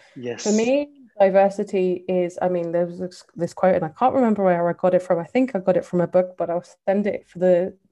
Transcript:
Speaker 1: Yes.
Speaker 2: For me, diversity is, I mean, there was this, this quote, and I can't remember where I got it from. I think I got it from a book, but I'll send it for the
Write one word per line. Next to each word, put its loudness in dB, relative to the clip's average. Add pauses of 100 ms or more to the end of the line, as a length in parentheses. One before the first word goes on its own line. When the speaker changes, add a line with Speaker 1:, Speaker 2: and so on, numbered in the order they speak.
(140)
Speaker 1:
Yes. -10
Speaker 2:
For 0
me, -2 (100)
diversity 2
is, -2
I 0
mean, -4
there 0
was -12
this, -12 (100)
this -6
quote, 2
and -2
I -4
can't 0
remember 2
where 2
I -2
got 0
it 2
from. 0
I -6
think -2
I -4
got 0
it -2
from -2
a 0
book, 0
but -4
I'll -4 (220)
send 0
it -6
for -18
the 2 (160)